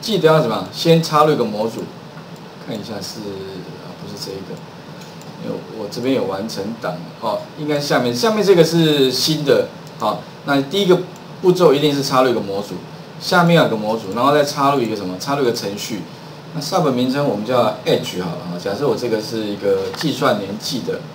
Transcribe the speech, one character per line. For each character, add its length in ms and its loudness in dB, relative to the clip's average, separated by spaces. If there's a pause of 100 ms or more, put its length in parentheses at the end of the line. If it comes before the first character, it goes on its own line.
记 180 0
得 100 6
要 120 8
怎 80 0
么 80 0
样？ 160 -4
先 300 4
插 220 4
入 80 4
一 40 2
个 80 0
模 240 -2
组， 140 -6 (840)
看 80 -8
一 80 -8
下 180 -10
是， 200 -10
啊， 800 -12
不 80 -12
是 160 -10
这 60 -8
一 60 -8
个， 180 -10 (920)
因 60 -6
为 60 -6 (220)
我 120 -8
这 100 -8
边 140 2
有 100 2
完 240 -4
成 140 -6 (180)
档， 140 -4 (260)
哦， 180 -2 (200)
应 80 -6
该 120 0
下 220 0
面， 140 0
下 180 2
面 120 2
这 100 8
个 80 10
是 480 6
新 340 0
的， 240 4 (300)
好， 220 0 (240)
那 180 2
第 200 -2
一 40 2
个 120 8 (420)
步 120 6
骤 200 6
一 60 4
定 160 4
是 80 0
插 200 4
入 80 4
一 40 2
个 60 0
模 200 -4
组， 140 -8 (460)
下 240 4
面 120 6
有 120 6
个 80 0
模 200 -2
组， 180 -6
然 100 2
后 80 6
再 120 6
插 300 2
入 60 2
一 80 0
个 60 -2
什 100 -6
么？ 140 -6
插 180 -4
入 60 0
一 20 2
个 80 2
程 240 -4
序。 260 -6 (520)
那 60 -6
sub 300 0
名 220 2
称 160 0
我 80 0
们 80 -6
叫 300 2 (100)
H 380 0
好 80 -4
了， 80 -8 (140)
哈， 100 -6
假 120 -4
设 140 0
我 80 2
这 120 -4
个 120 0
是 240 -4
一 120 -4
个 400 0
计 160 0
算 260 2
年 200 -6
纪 220 -6
的， 200 -4 (140)